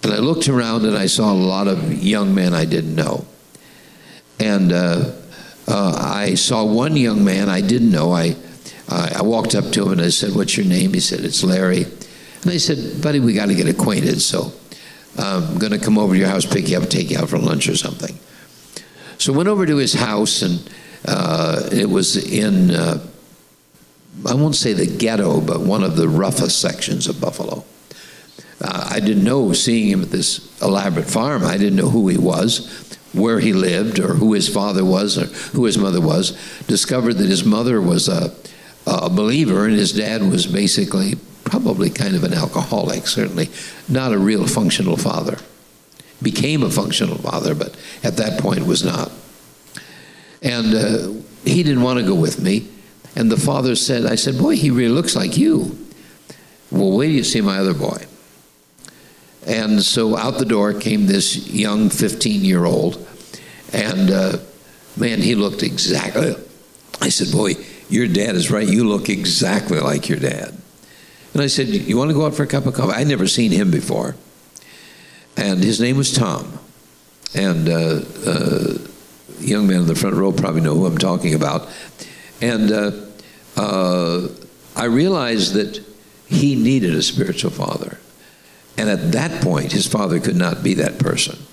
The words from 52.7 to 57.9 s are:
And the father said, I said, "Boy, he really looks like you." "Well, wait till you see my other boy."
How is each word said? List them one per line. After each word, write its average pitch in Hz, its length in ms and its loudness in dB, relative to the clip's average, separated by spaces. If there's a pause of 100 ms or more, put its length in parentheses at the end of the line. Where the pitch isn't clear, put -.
And 226 140 2
the - 60 2
father 139 400 0
said, 120 300 0
I 117 80 0
said, 127 240 -2
"Boy, 285 180 2
he 147 140 2
really 120 240 4
looks 170 220 0
like 95 200 -2
you." 311 400 2 (960)
"Well, 95 260 2
wait 139 120 2
till 156 80 2
you 123 80 2
see - 160 0
my 98 180 0
other 95 160 2
boy." - 320 -6 (1400)